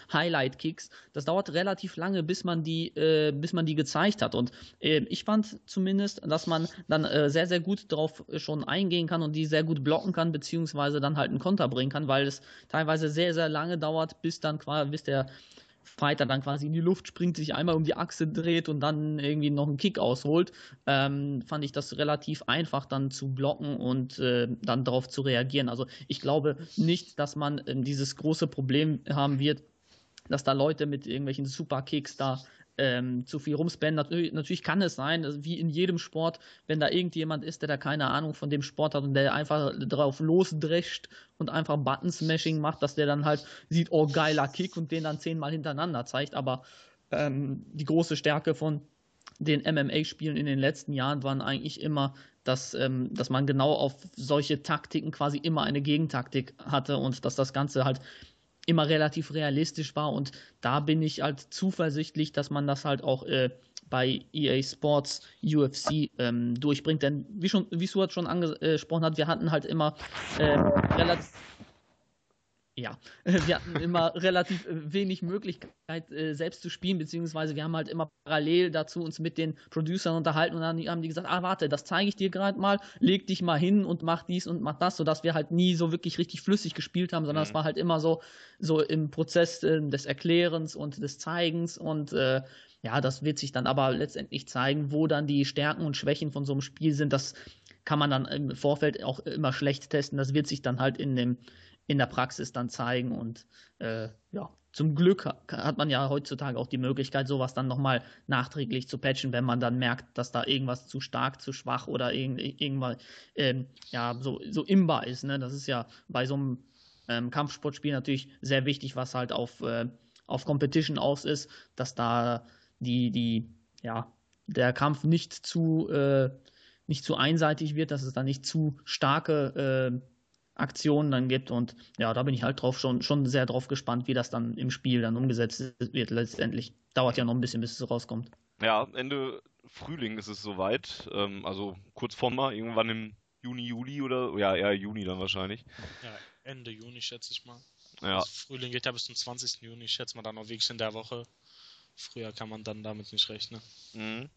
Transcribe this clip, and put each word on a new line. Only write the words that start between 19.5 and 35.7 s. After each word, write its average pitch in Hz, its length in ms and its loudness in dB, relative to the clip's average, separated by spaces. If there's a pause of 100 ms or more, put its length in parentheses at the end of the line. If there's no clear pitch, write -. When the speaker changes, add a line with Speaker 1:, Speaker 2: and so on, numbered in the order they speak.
Speaker 1:
noch 143 180 2
einen 143 80 0
Kick 190 220 0
ausholt, 143 520 4 (360)
ähm, 139 560 2
fand 151 200 -4
ich 135 100 -4
das 139 260 -4
relativ 147 480 -2
einfach 147 400 0
dann 135 240 0
zu 135 240 -6
blocken 139 420 0
und, 127 420 0
äh, 123 300 2 (140)
dann 123 220 2
darauf 127 260 0
zu - 100 -4
reagieren. 131 480 2
Also 120 180 -4 (220)
ich - 140 -6
glaube 143 340 2 (200)
nicht, 170 420 2
dass 143 180 -4
man, 147 300 -2
ähm, 131 180 -2
dieses 139 320 -2
große 160 300 2
Problem 143 540 0 (100)
haben 143 280 2
wird, 143 240 2 (680)
dass 139 120 0
da 139 100 4
Leute 147 340 2
mit 143 200 -4
irgendwelchen 135 380 -4
Superkicks 139 720 -4
da, 131 260 -2 (340)
ähm, 127 480 0
zu 151 140 -6
viel 147 160 -2
rumspannen. 156 400 0
Natürlich, 160 380 0
natürlich 156 320 -4
kann 180 180 2
es 165 140 0
sein, 156 280 0
also 143 200 -6
wie 160 160 -4
in 165 80 0
jedem 175 280 2